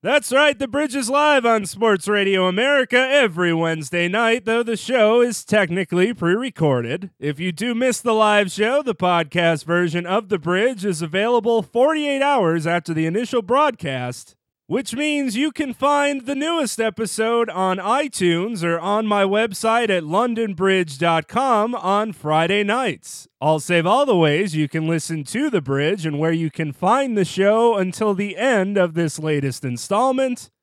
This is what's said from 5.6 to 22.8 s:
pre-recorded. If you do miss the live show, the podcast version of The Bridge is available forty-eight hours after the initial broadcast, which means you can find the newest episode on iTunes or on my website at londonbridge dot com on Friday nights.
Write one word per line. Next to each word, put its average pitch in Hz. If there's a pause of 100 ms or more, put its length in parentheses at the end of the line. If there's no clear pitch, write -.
pre-recorded. 170 (100)
If 143
you 180
do 233
miss 247
the 233
live 208
show, 240
the 247
podcast 170
version 175
of 190
The 202
Bridge 190
is 170
available 220
forty-eight 277
hours 180
after 170
the 160
initial 214
broadcast, 175 (300)
which 226
means 285
you 285
can 269
find 285
the 269
newest 302
episode 226
on 185
iTunes 196
or 170
on 202
my 208
website 220
at 180
londonbridge 190
dot 165
com 240
on 202
Friday 165
nights. 208 (160)